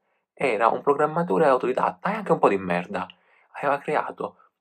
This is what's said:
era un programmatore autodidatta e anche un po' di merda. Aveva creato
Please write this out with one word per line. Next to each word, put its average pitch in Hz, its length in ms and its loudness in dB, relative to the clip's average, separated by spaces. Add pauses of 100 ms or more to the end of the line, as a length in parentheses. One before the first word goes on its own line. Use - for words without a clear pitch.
(340)
era 113 340 0
un 127 140 -2
programmatore 156 640 2
autodidatta 127 680 0
e 220 40 -4
anche 202 160 0
un - 60 0
po' 127 120 4
di 98 80 2
merda. 92 500 -4 (440)
Aveva 143 260 -2
creato - 720 -6 (100)